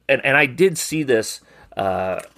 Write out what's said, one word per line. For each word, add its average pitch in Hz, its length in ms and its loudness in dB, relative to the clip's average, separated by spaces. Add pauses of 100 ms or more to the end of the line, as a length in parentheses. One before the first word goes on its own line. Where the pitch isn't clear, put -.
and, 135 160 2
and 135 140 2
I 147 80 4
did 156 320 2
see 156 260 -4
this, 117 380 0 (340)
uh, 92 460 -4 (160)